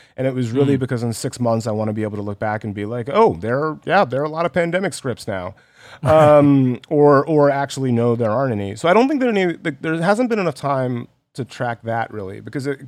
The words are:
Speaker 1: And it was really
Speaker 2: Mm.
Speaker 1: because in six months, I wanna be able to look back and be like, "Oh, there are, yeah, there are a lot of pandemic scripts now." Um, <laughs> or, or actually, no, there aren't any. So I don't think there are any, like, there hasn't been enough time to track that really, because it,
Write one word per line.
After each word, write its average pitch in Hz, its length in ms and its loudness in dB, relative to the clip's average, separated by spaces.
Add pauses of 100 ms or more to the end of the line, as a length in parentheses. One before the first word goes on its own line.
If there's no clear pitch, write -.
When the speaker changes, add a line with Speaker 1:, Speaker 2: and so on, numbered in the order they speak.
(160)
Speaker 1:
And 127 100 -4
it 135 80 -2
was 127 160 -2
really 139 260 2
Speaker 2:
Mm. 127 40 -2
Speaker 1:
because 123 240 -4
in 117 80 -2
six - 260 -8
months, 117 300 0
I 107 40 -4
wanna 110 200 -4
be 107 100 -4
able 104 140 -6
to 104 60 -8
look 101 180 -8
back 107 240 -4
and 104 100 -8
be 104 120 -8
like, 117 260 -8
"Oh, 175 220 2
there 107 280 -4
are, 156 220 -6
yeah, 180 220 2
there 127 160 -4
are - 20 -2
a 156 40 -4
lot 165 180 -4
of 165 60 -2
pandemic 170 420 -2
scripts - 340 -8
now." 95 260 -6 (480)
Um, 147 800 6
<laughs> - 40 -20
or, 147 380 6
or 147 240 4
actually, 135 420 -2
no, 117 240 2
there 113 160 0
aren't 131 200 0
any. 101 220 -4
So 160 140 -2
I 180 60 4
don't 233 120 4
think 285 140 -2
there 254 80 0
are 233 40 0
any, 180 300 0
like, 151 180 -6
there 165 220 -4
hasn't 208 260 2
been 220 120 -2
enough 165 160 -2
time 127 500 -4 (280)
to 127 100 -8
track 120 380 -8
that 113 300 -4
really, 101 280 -10
because 120 260 -8
it, 139 220 -6